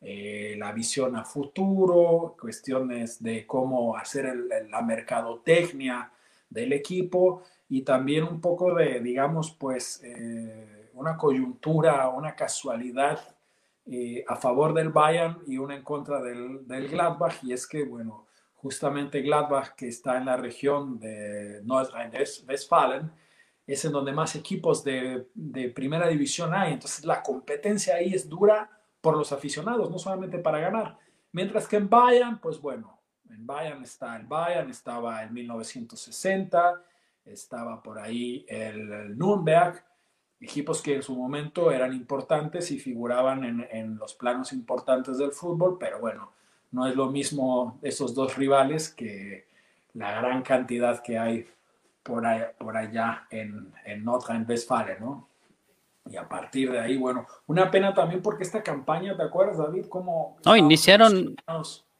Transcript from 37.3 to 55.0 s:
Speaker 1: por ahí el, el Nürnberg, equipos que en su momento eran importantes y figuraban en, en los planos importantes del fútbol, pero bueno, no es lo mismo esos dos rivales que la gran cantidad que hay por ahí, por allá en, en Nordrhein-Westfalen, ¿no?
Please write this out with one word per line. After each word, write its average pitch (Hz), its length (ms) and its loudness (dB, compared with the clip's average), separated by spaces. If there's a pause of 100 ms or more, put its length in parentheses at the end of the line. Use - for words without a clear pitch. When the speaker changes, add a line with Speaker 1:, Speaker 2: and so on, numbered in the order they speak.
Speaker 1:
por 110 160 -14
ahí 120 480 -6
el, 107 440 -8
el 104 260 -12
Nürnberg, 175 640 4 (560)
equipos 139 420 -4
que 143 140 0
en 135 60 -4
su 135 140 -6
momento 147 560 0
eran 127 220 0
importantes 151 760 -2
y 143 80 -4
figuraban 127 680 0
en, 117 260 -4
en 110 260 -8
los 107 160 -12
planos 127 400 -4
importantes 127 640 0
del 143 140 0
fútbol, 175 480 0
pero - 200 -6
bueno, 113 340 -8 (380)
no 127 140 -2
es 131 100 0
lo 131 140 2
mismo 131 720 0
esos 120 320 -4
dos 131 220 0
rivales 139 540 4
que 101 580 -12 (460)
la 104 180 -6 (100)
gran 127 220 0
cantidad 120 580 2
que 117 160 -4
hay 113 300 -2 (560)
por 117 220 -4
ahí, 113 180 2 (160)
por 110 180 -6
allá 113 540 -4
en, 107 420 -10 (120)
en 107 200 -10
Nordrhein-Westfalen, 117 920 -2
¿no? 131 280 -10 (800)